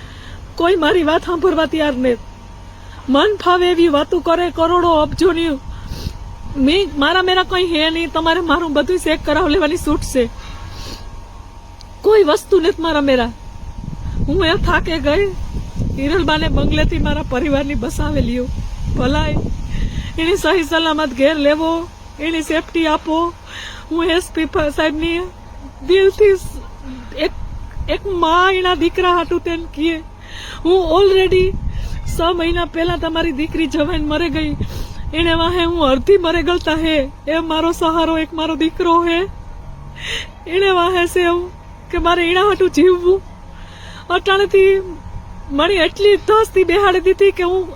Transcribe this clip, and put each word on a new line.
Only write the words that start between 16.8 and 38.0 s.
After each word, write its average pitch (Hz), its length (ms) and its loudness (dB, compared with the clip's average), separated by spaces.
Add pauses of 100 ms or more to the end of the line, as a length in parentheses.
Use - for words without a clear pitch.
મારા 302 300 0
પરિવારની 277 440 0
બસાવેલીઓ. 254 720 -2 (520)
ભલાઈ, 294 380 0 (840)
એની 339 180 2
સહી 339 260 2
સલામત 311 460 0
ઘેર 269 260 2
લેવો, 320 520 0 (320)
એની 320 220 -2
સેફટી 320 460 -2
આપો. 330 460 0 (580)
હું 330 140 0
એસ 349 300 0
પી 320 100 0
સાહેબની 320 760 -2 (680)
દિલથી 392 480 4
સ-, - 840 -10
એક, 311 140 -2 (580)
એક 349 160 -4
મા 359 460 2
એના 370 240 2
દીકરા 349 360 2
હાટુ 349 280 0
તેમ 339 240 -4
કહે. 320 400 -4 (640)
હું 349 360 4
already 381 500 4 (640)
છ 349 40 -2 (140)
મહિના 339 300 0
પહેલા 339 300 -2
તમારી 330 360 -2
દીકરી 302 360 -2
જવાઈને 302 380 0
મરે 302 240 0
ગઈ. 214 260 -2 (580)
એને 330 200 2
વાહે 339 300 0
હું 339 260 0
અડધી 277 280 4
મરે 339 260 0
ગલતા 330 320 0
હે. 311 360 0 (160)
એ 320 120 0
મારો 320 320 0
સહારો 320 460 0